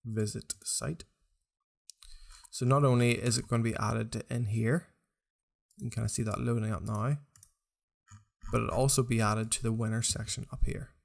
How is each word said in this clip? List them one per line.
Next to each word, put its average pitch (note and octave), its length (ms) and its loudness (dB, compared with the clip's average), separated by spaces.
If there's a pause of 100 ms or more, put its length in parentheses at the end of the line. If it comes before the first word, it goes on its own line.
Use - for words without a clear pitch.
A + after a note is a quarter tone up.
visit A2 480 -4 (100)
site. - 420 -4 (1500)
So - 160 -4
not C#3 160 6
only A#2+ 300 6
is A#2 260 2
it - 80 -6
gonna A#2 160 2
be A2+ 140 0
added A2+ 340 -2
to A2 200 -6
in A#2+ 140 -2
here, A2+ 440 0 (880)
you A#2+ 120 -8
can - 0 -
kinda A2+ 200 -2
see - 120 -2
that G#2+ 180 -2
loading A2+ 320 0
up F2+ 120 -4
now, A2 340 0 (1300)
but A#2 100 2
it'll A2+ 140 -2
also C3+ 260 4
be A#2+ 180 2
added A2 340 2
to - 100 -4
the A2+ 100 0
winner A2+ 300 0
section - 500 -4
up - 120 2
here. - 260 -4 (140)